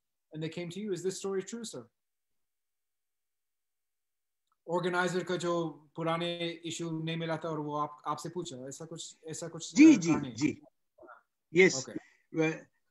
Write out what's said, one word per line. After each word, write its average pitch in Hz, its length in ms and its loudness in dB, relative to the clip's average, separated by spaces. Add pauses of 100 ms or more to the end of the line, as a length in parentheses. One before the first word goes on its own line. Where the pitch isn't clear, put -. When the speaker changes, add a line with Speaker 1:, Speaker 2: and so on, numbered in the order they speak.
(320)
Speaker 1:
and 156 100 -10
they 160 80 -4
came 175 200 -8
to 185 100 -10
you. 208 140 -4
Is 165 80 -4
this 185 160 -4
story 196 240 -4
true, 226 240 -10
sir? 123 200 -12 (2750)
Organizer 175 540 0
ka 180 160 -2
jo 170 420 -2 (180)
purane 170 640 -2
issue 165 400 -6
nahi 165 140 -2
mila 160 240 -2
tha 170 60 -6
aur 151 140 -4
wo 147 120 -6
aap, 147 160 -2 (180)
aapse 151 240 -6
poocha, 135 360 -8
aisa 160 200 -14
kuch, - 280 -14 (140)
aisa 160 200 -8
kuch, - 260 -12
Speaker 2:
Ji, 294 200 12
Speaker 1:
uh, - 20 6
Speaker 2:
ji, 170 140 2
Speaker 1:
kahani? 135 260 0
Speaker 2:
ji. - 240 0 (880)
Yes. 170 380 6
Speaker 1:
Okay. - 80 -8 (340)
Speaker 2:
Well, 160 220 2 (380)